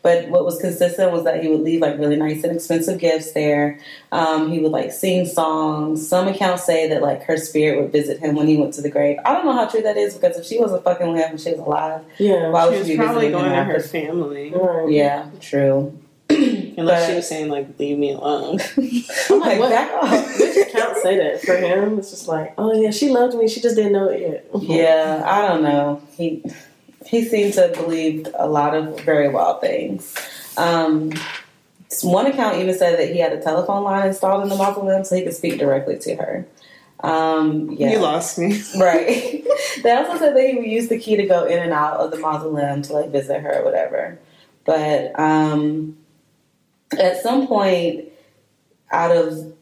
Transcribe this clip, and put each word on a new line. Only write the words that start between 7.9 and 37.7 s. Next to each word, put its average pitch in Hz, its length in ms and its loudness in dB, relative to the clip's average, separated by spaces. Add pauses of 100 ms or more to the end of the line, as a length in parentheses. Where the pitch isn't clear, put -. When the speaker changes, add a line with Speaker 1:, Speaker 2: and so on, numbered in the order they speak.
Speaker 1:
visit 147 260 0
him 151 160 -2
when 151 120 2
he 151 100 6
went 143 180 0
to 143 80 -10
the 147 80 -2
grave. 143 360 2
I 269 80 2
don't 359 100 0
know 277 80 2
how 233 140 2
true 220 160 -2
that 208 160 0
is, 202 160 0
because 170 240 0
if - 80 -10
she 226 120 -2
wasn't 196 260 0
fucking 175 280 2
with 165 100 2
him 160 100 0
when 151 60 -10
she 170 120 -6
was 160 100 -2
alive, 156 420 -4 (160)
Speaker 2:
Yeah. 185 320 2
Speaker 1:
why 165 160 4
would 170 60 4
Speaker 3:
She - 40 0
Speaker 1:
she 196 40 0
Speaker 3:
was 175 80 -2
Speaker 1:
be 156 80 0
Speaker 3:
probably 160 180 2 (140)
Speaker 1:
visiting 180 60 0
him 175 60 0 (100)
Speaker 3:
going - 80 -
to 170 60 0
her 156 120 0
Speaker 1:
after? - 120 -4
Speaker 3:
family. 151 680 -6
Speaker 2:
Right. 170 360 0
Speaker 1:
Yeah, 143 360 2 (140)
true. 139 580 0 (340)
Speaker 3:
Unless 175 720 2
she 185 60 0
Speaker 1:
But 175 40 -2
Speaker 3:
was 170 120 -4
saying, 156 200 -6
like, 143 180 -4 (120)
"Leave 143 200 -2
me 143 140 0
alone." 147 560 -2
<laughs> - 80 -6 (540)
Speaker 1:
I'm 403 100 6
like, 240 180 2
Speaker 2:
What? 247 120 4
Speaker 1:
"Back 247 200 2 (100)
off." - 380 0
Speaker 2:
Which - 180 2 (120)
account - 300 -2
say 190 180 2
that - 260 0
for 180 140 2
him? 196 420 0
It's 190 120 -8
just - 180 -12
like, 160 280 -4
"Oh, 220 160 0
yeah, 220 200 2
she 285 180 0
loved 247 240 4
me. 226 140 2
She - 120 -4
just 233 140 2
didn't 208 180 2
know 196 160 2
it - 120 -2
yet." 160 260 -6 (160)
Speaker 1:
Yeah, 160 640 2
I 202 220 2
don't 160 160 2
know. 143 360 0 (160)
He, 165 260 -4 (640)
he 226 200 0
seemed 202 300 0
to 175 200 4
believe 160 540 -2 (100)
a 151 100 0
lot 147 280 2
of 156 240 -4
very 147 280 2
wild 87 320 0
things. - 540 -4 (420)
Um, 160 560 0 (920)
one 190 220 2
account 220 320 0
even 185 180 0
said 170 240 4
that 143 120 0
he 175 60 0
had 165 140 2
a - 100 -6
telephone 196 400 0
line 196 240 0
installed 190 380 0
in 196 60 -4
the 196 60 -2
mausoleum 196 480 0
so 185 120 0
he 185 60 0
could - 120 -6
speak - 240 -4
directly 139 400 0
to - 160 -6
her. - 320 -6 (540)
Um, 160 720 0